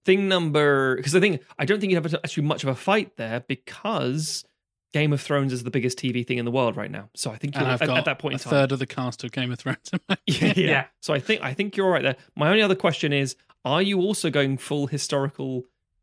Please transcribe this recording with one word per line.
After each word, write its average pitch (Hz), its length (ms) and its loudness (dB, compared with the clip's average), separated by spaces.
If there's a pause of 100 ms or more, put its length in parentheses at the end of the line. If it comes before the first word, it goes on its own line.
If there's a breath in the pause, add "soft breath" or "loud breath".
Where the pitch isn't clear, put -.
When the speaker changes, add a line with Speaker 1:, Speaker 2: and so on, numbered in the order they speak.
Speaker 1:
Thing 190 240 4
number, 147 720 2
'cause 143 140 -4
I 185 40 6
think, 180 220 2 (180 loud breath)
I 147 60 -2
don't 196 160 2
think 196 100 2
you'd 170 100 2
have 156 120 -4
a, 170 100 0
actually - 200 -2
much 151 200 0
of 135 60 -2
a 131 60 0
fight - 420 -2
there 113 240 -4
because 151 1040 -4 (480)
Game 151 180 2
of 143 80 0
Thrones 139 320 0
is 123 140 -4
the 123 40 -6
biggest 127 280 -2
T 127 160 -2
V 120 100 -2
thing 123 140 -4
in 120 80 -2
the 120 60 -4
world 123 260 0
right 101 120 -8
now. 101 240 -12
So - 160 -6
I 110 60 -10
think 143 220 -8
Speaker 2:
And 139 80 0
Speaker 1:
you're 131 80 2
Speaker 2:
I've 120 80 0
Speaker 1:
at, 156 80 0
Speaker 2:
got 127 80 2
Speaker 1:
at 156 80 0
that 143 140 -2
point 135 160 -4
Speaker 2:
a - 0 -
Speaker 1:
in 131 40 -6
time. - 120 -4
Speaker 2:
third 139 200 4
of 131 80 -2
the 131 80 -4
cast 127 380 -6
of 120 80 -10
Game 123 180 -4
of 120 80 -8
Thrones - 320 -6
in 180 160 -2
my 190 140 0
Speaker 1:
<laughs> - 60 -10
Yeah, 175 280 2
yeah. 165 140 2
Speaker 3:
Yeah. 135 160 2 (160)
Speaker 1:
So 151 120 -2
I 139 60 2
think, 214 240 -2
I 131 100 -4
think 202 220 -4
you're 190 160 2
right 139 120 2
there. 135 120 2 (220 soft breath)
My 147 120 2
only 214 120 6
other 196 120 4
question 165 380 0
is, 139 240 0 (300 soft breath)
are 147 160 2
you 196 180 2
also 185 300 0
going 135 280 2
full 143 300 -2
historical 139 760 -4 (380)